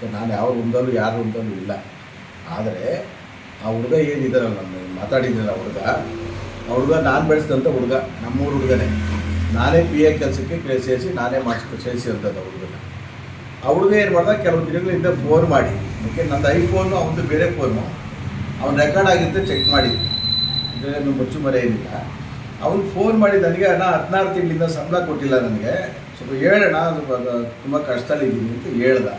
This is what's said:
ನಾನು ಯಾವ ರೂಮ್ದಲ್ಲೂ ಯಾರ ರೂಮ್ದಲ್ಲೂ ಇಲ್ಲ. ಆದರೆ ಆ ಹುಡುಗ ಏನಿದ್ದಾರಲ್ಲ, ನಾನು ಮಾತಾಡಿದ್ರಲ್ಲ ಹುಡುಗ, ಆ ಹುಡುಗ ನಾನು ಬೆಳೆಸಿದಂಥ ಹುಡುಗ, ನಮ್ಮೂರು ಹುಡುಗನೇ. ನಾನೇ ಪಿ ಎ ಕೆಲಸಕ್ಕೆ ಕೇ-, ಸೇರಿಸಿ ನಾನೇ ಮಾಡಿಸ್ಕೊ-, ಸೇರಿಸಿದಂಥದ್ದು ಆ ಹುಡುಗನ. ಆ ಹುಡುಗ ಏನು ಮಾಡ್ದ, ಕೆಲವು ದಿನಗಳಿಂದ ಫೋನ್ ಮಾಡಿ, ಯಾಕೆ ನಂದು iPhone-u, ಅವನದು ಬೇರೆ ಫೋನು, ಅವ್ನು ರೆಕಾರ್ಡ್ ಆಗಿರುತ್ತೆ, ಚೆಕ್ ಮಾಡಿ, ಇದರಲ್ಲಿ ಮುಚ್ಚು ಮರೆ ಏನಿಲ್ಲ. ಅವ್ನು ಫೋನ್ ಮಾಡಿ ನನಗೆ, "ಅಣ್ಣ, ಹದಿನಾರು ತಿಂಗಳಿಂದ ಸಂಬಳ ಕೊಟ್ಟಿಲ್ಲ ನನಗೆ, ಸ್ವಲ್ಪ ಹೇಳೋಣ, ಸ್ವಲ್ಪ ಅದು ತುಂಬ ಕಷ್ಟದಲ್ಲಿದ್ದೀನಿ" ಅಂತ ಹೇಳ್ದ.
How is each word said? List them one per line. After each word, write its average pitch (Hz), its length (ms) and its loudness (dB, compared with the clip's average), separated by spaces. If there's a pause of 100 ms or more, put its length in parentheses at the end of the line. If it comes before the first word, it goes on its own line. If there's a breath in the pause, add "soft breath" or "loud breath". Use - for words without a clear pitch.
(120)
ನಾನು 110 200 -4
ಯಾವ 107 160 0
ರೂಮ್ದಲ್ಲೂ 123 440 0
ಯಾರ 113 240 0
ರೂಮ್ದಲ್ಲೂ 107 400 -4
ಇಲ್ಲ. 95 140 -8 (800)
ಆದರೆ 110 560 -4 (580)
ಆ 110 40 -2
ಹುಡುಗ 117 240 -2
ಏನಿದ್ದಾರಲ್ಲ, 131 600 2
ನಾನು 95 420 -10
ಮಾತಾಡಿದ್ರಲ್ಲ 120 540 0
ಹುಡುಗ, 95 320 -6 (880)
ಆ 120 40 -4
ಹುಡುಗ 139 200 2
ನಾನು 160 340 2
ಬೆಳೆಸಿದಂಥ 135 380 2
ಹುಡುಗ, 123 260 2
ನಮ್ಮೂರು 135 580 -2
ಹುಡುಗನೇ. 131 340 2 (720)
ನಾನೇ 151 280 6
ಪಿ 151 200 2
ಎ 151 160 6
ಕೆಲಸಕ್ಕೆ 135 400 -2
ಕೇ-, 131 240 -2
ಸೇರಿಸಿ 127 260 0
ನಾನೇ 123 300 -2
ಮಾಡಿಸ್ಕೊ-, 117 460 -4
ಸೇರಿಸಿದಂಥದ್ದು 104 560 -4
ಆ - 20 -8
ಹುಡುಗನ. 92 320 -10 (920)
ಆ 202 80 2
ಹುಡುಗ 196 220 4
ಏನು 208 200 4
ಮಾಡ್ದ, 170 140 4
ಕೆಲವು 165 380 2
ದಿನಗಳಿಂದ 170 400 0
ಫೋನ್ - 420 4
ಮಾಡಿ, - 540 0
ಯಾಕೆ - 200 -2
ನಂದು 190 260 0
iPhone-u, 185 480 2
ಅವನದು - 260 -2
ಬೇರೆ 160 280 2
ಫೋನು, 117 300 -2 (840)
ಅವ್ನು 143 220 4
ರೆಕಾರ್ಡ್ 190 240 4
ಆಗಿರುತ್ತೆ, 170 360 2
ಚೆಕ್ - 260 2
ಮಾಡಿ, - 160 4 (920)
ಇದರಲ್ಲಿ 139 300 -2
ಮುಚ್ಚು 131 280 0
ಮರೆ 135 200 2
ಏನಿಲ್ಲ. 120 280 0 (760)
ಅವ್ನು 196 280 0
ಫೋನ್ 220 280 4
ಮಾಡಿ 202 220 6
ನನಗೆ, 175 240 2
"ಅಣ್ಣ, 180 180 4
ಹದಿನಾರು 185 520 2
ತಿಂಗಳಿಂದ 165 280 2
ಸಂಬಳ 165 360 0
ಕೊಟ್ಟಿಲ್ಲ 135 420 0
ನನಗೆ, 110 540 -2 (220)
ಸ್ವಲ್ಪ 131 180 -8
ಹೇಳೋಣ, 180 420 4
ಸ್ವಲ್ಪ 156 360 -2
ಅದು 120 500 -4
ತುಂಬ 139 160 -2
ಕಷ್ಟದಲ್ಲಿದ್ದೀನಿ" 123 680 -2
ಅಂತ - 180 -6
ಹೇಳ್ದ. 127 400 2 (120)